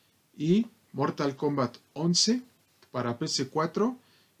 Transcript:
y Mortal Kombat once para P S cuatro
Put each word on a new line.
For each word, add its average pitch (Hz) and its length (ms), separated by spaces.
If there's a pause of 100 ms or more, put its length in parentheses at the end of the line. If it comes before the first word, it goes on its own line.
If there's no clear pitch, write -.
(380)
y 190 300 (240)
Mortal 139 460
Kombat 139 400 (160)
once 175 480 (500)
para 120 260
P 160 80
S 135 220
cuatro 190 500 (440)